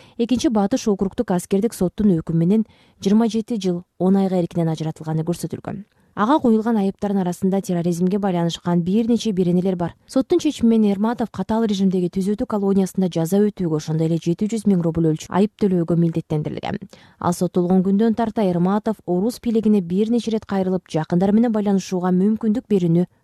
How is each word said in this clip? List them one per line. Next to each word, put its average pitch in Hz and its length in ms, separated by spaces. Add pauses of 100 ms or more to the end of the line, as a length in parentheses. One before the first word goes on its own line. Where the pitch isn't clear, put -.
(200)
экинчи 233 300
Батыш 214 380
округдук 202 440
аскердик 196 420
соттун 202 460
өкүмү 165 180
менен 190 280 (360)
жыйырма 220 260
жети 220 320
жыл 185 220 (160)
он 190 200
айга 190 200
эркинен 170 320
ажыратылганы 156 540
көрсөтүлгөн. - 640 (300)
Ага 233 240
коюлган 226 360
айыптардын 196 460
арасында 185 400
терроризмге 180 580
байланышкан 175 640
бир 202 260
нече 226 240
беренелер 180 460
бар. 170 180 (100)
Соттун 330 340
чечими 294 280
менен 220 240
Эрматов 214 400
катаал 220 320
режимдеги 190 460
түзөтүү 202 360
колониясында 196 680
жаза 170 260
өтүүгө, 190 380
ошондой 160 300
эле 165 100
жети 170 320
жүз 220 180
миң 190 160
рубль 165 300
өлчөм - 160
айып 202 220 (100)
төлөөгө 175 340
милдеттендирилген. 165 840 (400)
Ал 175 140
соттолгон 180 500
күндөн 202 320
тарта 226 280
Эрматов 190 640
орус 185 340
бийлигине 214 400
бир 185 300
нече 226 220
ирет 220 140
кайрылып, 185 460
жакындары 175 400
менен 226 220
байланышууга 190 580
мүмкүндүк 214 560
берүүнү 175 380 (180)